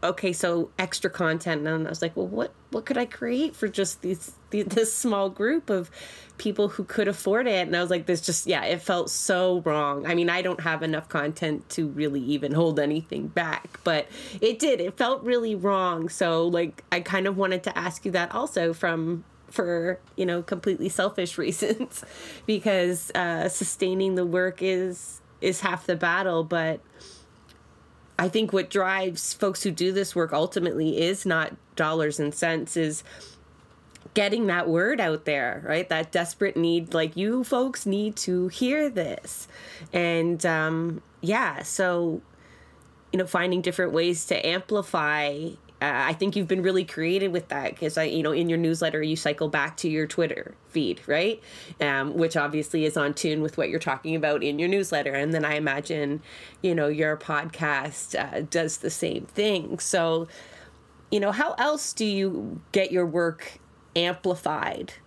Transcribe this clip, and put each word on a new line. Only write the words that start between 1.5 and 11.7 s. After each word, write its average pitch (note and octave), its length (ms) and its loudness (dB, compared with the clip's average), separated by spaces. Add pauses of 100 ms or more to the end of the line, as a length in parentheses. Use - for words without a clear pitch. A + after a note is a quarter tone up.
And D#3+ 200 0
I D#3 40 -6
was E3 100 -6
like, E3 160 -2
"Well, F#3 120 -2
what, G#3+ 260 -4 (160)
what A3 160 -4
could A3+ 100 0
I A#3+ 80 2
create B3+ 500 -2
for G#3+ 140 -2
just F#3+ 320 -2
these, F3+ 320 -4 (160)
the, G#3 140 0
this A3 320 2
small G3+ 340 2
group A3+ 400 0
of F#3 220 0 (480)
people G#3 300 2
who G3+ 160 -4
could G3 240 0
afford G#3 380 2
it?" F#3 200 2
And E3+ 100 0
I F3 60 2
was F3 80 0
like, F3 160 0
"This F3 160 2
just," - 240 -2
yeah, D#3 180 2
it E3 160 0
felt F3 300 0
so F3+ 560 2
wrong. D3 400 0
I E3+ 80 2
mean, E3+ 160 4
I F3+ 100 2
don't F#3 200 -2
have D#3+ 220 0
enough D#3+ 280 -2
content D3+ 600 -2